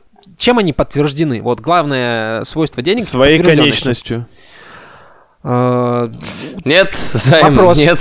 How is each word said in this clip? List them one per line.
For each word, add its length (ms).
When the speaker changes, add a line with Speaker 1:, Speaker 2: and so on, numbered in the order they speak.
Speaker 1:
чем 220
они 120
подтверждены? 680
Вот 180
главное 840
свойство 360
денег 220
Speaker 2:
Своей 340
Speaker 1:
подтверждённость. 460
Speaker 2:
конечностью. 440
Speaker 1:
Э, 680
Speaker 3:
Нет, 280
Займ, 420
Speaker 1:
вопрос. 220
Speaker 3:
нет. 240